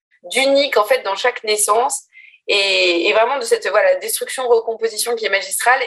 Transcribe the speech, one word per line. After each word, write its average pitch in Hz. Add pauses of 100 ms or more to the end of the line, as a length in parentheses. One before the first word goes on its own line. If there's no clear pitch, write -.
(240)
d'unique, 269
en 214
fait, 254
dans 196
chaque 240
naissance. 214 (460)
Et, 185
et 208
vraiment 254
de 233
cette, 226
voilà, 190
destruction-recomposition 226
qui 220
est 190
magistrale. 196